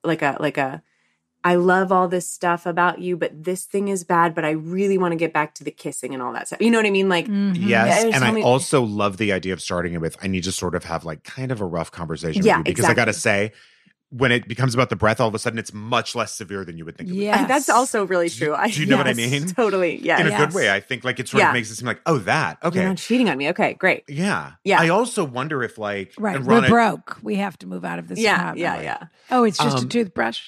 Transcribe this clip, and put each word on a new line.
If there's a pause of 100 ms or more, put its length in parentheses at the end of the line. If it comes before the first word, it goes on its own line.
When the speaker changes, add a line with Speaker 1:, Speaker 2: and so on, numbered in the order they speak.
Speaker 1:
like
a,
like
a, (600)
"I
love
all
this
stuff
about
you,
but
this
thing
is
bad,
but
I
really
wanna
get
back
to
the
kissing
and
all
that
stuff."
You
know
what
I
mean?
Like,
Speaker 2:
Mm-hmm. (140)
Speaker 3:
Yes, (120)
Speaker 1:
Yeah,
Speaker 3:
and
Speaker 1:
tell
Speaker 3:
I
Speaker 1:
me
Speaker 3:
also
love
the
idea
of
starting
it
with,
"I
need
to
sort
of
have,
like,
kind
of
a
rough
conversation
Speaker 1:
Yeah,
Speaker 3:
with
you,"
because
I
gotta
Speaker 1:
exactly.
Speaker 3:
say, (580)
when
it
becomes
about
the
breath,
all
of
a
sudden
it's
much
less
severe
than
you
would
think
it
would
be.
Speaker 2:
Yes.
Speaker 1:
That's
also
really
Speaker 3:
Do
you,
Speaker 1:
true.
I
Speaker 3:
do
you
know
what
I
Speaker 2:
Yes.
Speaker 3:
mean?
Speaker 1:
<laughs>
Totally,
yes.
Speaker 3:
In
a
good (100)
Speaker 2:
Yes.
Speaker 3:
way,
I
think,
like,
it
sort
Speaker 1:
Yeah.
Speaker 3:
of
makes
it
seem
like,
"Oh,
that,
Speaker 1:
You're
Speaker 3:
okay."
Speaker 1:
not
cheating
on
me.
Okay,
great.
Speaker 3:
Yeah. (120)
Speaker 1:
Yeah.
Speaker 3:
I
also
wonder
if,
like,
Speaker 2:
Right.
Speaker 3:
and
Speaker 2:
We're
Speaker 3:
Ron,
I
Speaker 2:
broke.
We
have
to
move
out
of
this
Speaker 1:
Yeah,
Speaker 2:
apartment.
Speaker 1:
yeah,
yeah. (240)
Speaker 2:
Oh,
it's
just
a
Speaker 3:
Um,
Speaker 2:
toothbrush?